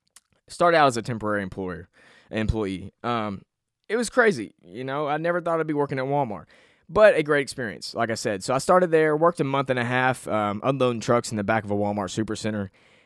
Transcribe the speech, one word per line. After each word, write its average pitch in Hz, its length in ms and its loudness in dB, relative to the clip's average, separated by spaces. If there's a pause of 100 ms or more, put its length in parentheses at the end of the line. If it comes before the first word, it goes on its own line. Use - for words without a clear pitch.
(480)
Started 170 300 2
out 151 80 8
as 123 100 4
a 117 60 -4
temporary 104 400 -4
employer, 90 480 -8 (400)
employee. 101 720 -4
Um, 110 400 -4 (480)
it 202 80 -4
was 240 140 -4
crazy. 185 420 2 (100)
You 95 200 -12
know, 139 240 -4
I 147 100 -2
never 170 240 -2
thought 165 180 -2
I'd 160 60 -2
be 156 80 -4
working 143 240 -2
at 131 80 -2
Walmart, 131 400 -4 (420)
but 202 280 6
a 160 80 0
great 147 180 2
experience, 113 540 -8
like 113 160 0
I - 20 0
said. 107 300 -4
So 127 100 -2
I 131 60 2
started 180 320 4
there, 156 260 4
worked 170 220 4
a 156 40 2
month 139 280 0
and 131 80 0
a 120 40 0
half, 127 440 0
um, 104 360 0
unloading 127 380 0
trucks 120 300 0
in 113 60 -4
the 104 60 -2
back 110 200 0
of 101 80 -4
a 104 40 0
Walmart 104 380 -2
supercenter, 107 560 -4 (360)